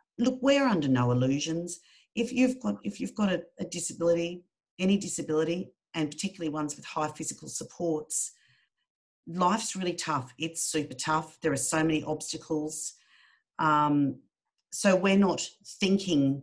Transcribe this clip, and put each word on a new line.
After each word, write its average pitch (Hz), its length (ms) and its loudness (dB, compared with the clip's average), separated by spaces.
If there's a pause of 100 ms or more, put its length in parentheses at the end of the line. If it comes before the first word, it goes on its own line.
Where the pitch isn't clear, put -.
(180)
look, 254 220 0
we're 277 260 4
under 165 220 2
no 123 220 4
illusions. 147 720 0 (340)
If 233 180 -2
you've 254 280 2
got, 202 220 -2
if 202 180 -6
you've 196 140 -6
got 202 180 2
a, 170 100 -2 (160)
a 185 60 -6
disability, 170 760 -2 (360)
any 190 180 4
disability, 165 760 -2 (220)
and 156 160 -2
particularly 170 400 -6
ones 147 260 -4
with 139 100 -20
high 151 220 -4
physical - 400 -10
supports, - 840 -6 (1000)
Life's 185 440 0
really 180 180 -2
tough. 143 440 -4
It's 165 240 -6
super 147 320 -4
tough. 160 460 -2
There 160 120 0
are 139 40 0
so 160 280 0
many 156 180 2
obstacles. 156 920 -6 (640)
Um, 151 640 4 (520)
so 196 240 4
we're 196 200 4
not 190 320 4 (320)
thinking 151 640 2